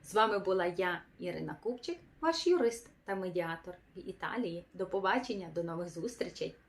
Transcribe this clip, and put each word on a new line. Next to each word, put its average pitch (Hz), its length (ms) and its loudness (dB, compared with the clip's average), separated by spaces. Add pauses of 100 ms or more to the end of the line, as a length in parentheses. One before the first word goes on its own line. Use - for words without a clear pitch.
З - 120 -14
вами 214 240 6
була 185 280 2
я, 180 360 0 (160)
Ірина 160 440 -6
Купчик, 247 360 -4 (220)
ваш 330 260 2
юрист 262 440 4 (140)
та 196 100 -2
медіатор 175 600 -2 (220)
в 170 120 -10
Італії. 170 560 -4 (100)
До 185 120 -2
побачення, 196 680 0
до 170 80 0
нових 170 260 -4
зустрічей. 170 640 -6 (140)